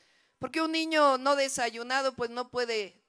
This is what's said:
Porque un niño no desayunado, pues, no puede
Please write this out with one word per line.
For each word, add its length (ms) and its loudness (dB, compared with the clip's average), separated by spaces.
Porque 240 -4
un 120 -2
niño 440 4
no 180 2
desayunado, 800 -2
pues, 160 -4
no 220 -8
puede 580 -4